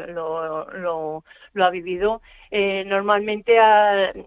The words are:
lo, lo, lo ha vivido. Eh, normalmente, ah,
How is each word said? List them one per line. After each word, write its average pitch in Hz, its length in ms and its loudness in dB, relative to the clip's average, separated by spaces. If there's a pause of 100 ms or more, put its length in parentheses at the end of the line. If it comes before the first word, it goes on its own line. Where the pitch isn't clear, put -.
lo, 160 680 -8
lo, 160 520 -8 (320)
lo 196 80 2
ha 180 60 2
vivido. 185 520 -4 (280)
Eh, 196 360 -2
normalmente, 208 720 2
ah, 208 520 4 (160)